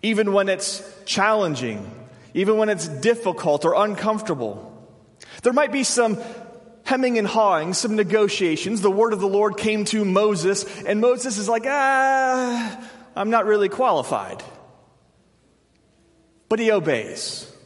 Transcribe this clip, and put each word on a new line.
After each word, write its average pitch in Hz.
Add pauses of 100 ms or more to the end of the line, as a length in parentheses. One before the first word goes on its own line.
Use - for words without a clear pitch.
even 208
when 196
it's - (240)
challenging, 151 (440)
even 196
when 214
it's 175
difficult 165
or 165
uncomfortable. 190 (540)
There 247
might 285
be 269
some 233 (640)
hemming 254
and 208
hawing, 185
some 220
negotiations. 196
The 196
word 220
of 196
the 196
Lord 202
came 214
to 214
Moses, 196 (200)
and 208
Moses 247
is 202
like, 226
"Ah, 262 (380)
I'm 202
not 226
really 208
qualified." 135 (2000)
But 220
he 226
obeys. 147 (160)